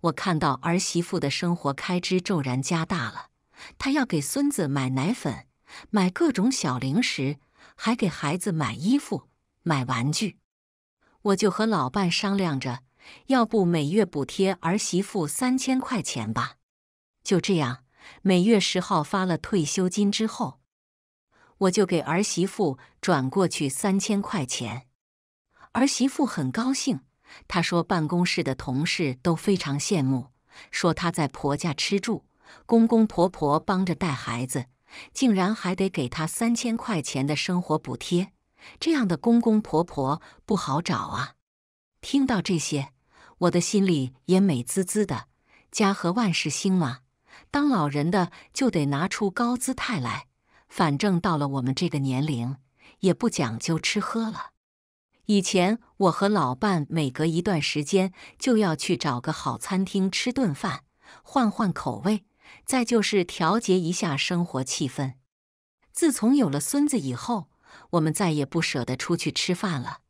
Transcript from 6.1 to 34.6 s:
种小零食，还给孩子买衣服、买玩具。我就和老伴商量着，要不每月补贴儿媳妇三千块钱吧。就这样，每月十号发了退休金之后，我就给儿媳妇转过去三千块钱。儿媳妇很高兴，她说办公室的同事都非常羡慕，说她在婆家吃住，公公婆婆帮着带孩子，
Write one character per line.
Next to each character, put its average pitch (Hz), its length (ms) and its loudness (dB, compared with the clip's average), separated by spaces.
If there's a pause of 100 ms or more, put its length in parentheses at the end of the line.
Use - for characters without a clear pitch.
种 226 200 2
小 131 280 -2
零 135 220 0
食， 139 360 -2 (380)
还 226 200 0
给 233 120 0
孩 151 300 -2
子 190 140 -4
买 151 220 -2
衣 190 240 2
服、 - 320 -4 (340)
买 143 220 0
玩 127 260 0
具。 - 280 -4 (840)
我 202 140 4
就 196 160 2
和 214 160 0
老 170 220 2
伴 196 200 0
商 196 260 0
量 165 240 0
着， 123 200 -6 (480)
要 254 180 4
不 214 180 2
每 165 260 2
月 202 140 4
补 147 220 -2
贴 190 360 0
儿 170 140 0
媳 196 280 0
妇 180 240 -2
三 254 280 0
千 262 240 0
块 247 220 -4
钱 113 320 -6
吧。 113 220 -4 (680)
就 185 160 2
这 185 180 0
样， 139 260 -2 (400)
每 185 180 6
月 214 180 6
十 180 200 0
号 175 240 0
发 190 200 -2
了 175 140 0
退 180 260 0
休 180 240 0
金 202 240 2
之 220 140 -2
后， 208 340 -6 (1000)
我 185 120 4
就 196 140 4
给 175 140 0
儿 165 240 0
媳 185 240 0
妇 170 320 -2 (200)
转 135 300 0
过 185 180 2
去 143 220 -2
三 196 300 0
千 196 200 -2
块 202 240 -4
钱。 120 440 -8 (840)
儿 247 120 2
媳 277 220 2
妇 277 180 0
很 135 260 -2
高 254 220 -2
兴， 226 280 -2 (460)
她 180 140 0
说 170 220 0
办 165 240 0
公 175 180 2
室 175 180 0
的 131 120 -2
同 131 280 -2
事 143 380 -2
都 170 140 2
非 196 200 0
常 143 240 -2
羡 - 240 0
慕， 131 280 0 (400)
说 - 200 0
她 170 200 -2
在 156 160 0
婆 139 280 -2
家 160 160 -2
吃 196 280 0
住， 202 260 -4 (400)
公 226 220 6
公 220 180 6
婆 180 240 2
婆 151 300 0
帮 190 260 0
着 180 80 -2
带 160 180 -2
孩 120 360 -6
子， 131 180 -4 (480)